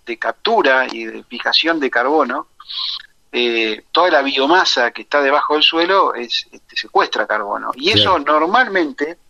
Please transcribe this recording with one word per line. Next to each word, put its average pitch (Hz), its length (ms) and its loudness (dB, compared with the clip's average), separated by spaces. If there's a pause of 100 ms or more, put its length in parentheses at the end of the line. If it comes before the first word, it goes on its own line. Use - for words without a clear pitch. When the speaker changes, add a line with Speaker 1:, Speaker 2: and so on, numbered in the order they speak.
Speaker 1:
de 117 140 -10
captura 131 720 2
y 113 120 -10
de 110 200 -12
fijación 156 560 -2
de 131 80 0
carbono. 131 600 0 (880)
Eh, 117 540 0
toda 175 200 2
la 147 120 4
biomasa 135 680 2
que - 120 -12
está - 180 0
debajo 143 340 2
del 151 80 2
suelo 170 520 2
es, 117 380 -8
este, - 240 -20
secuestra - 500 -2
carbono, 107 480 -4
y 143 160 -2
eso 185 260 2
Speaker 2:
Claro. 143 80 -4 (160)
Speaker 1:
normalmente 175 800 0 (120)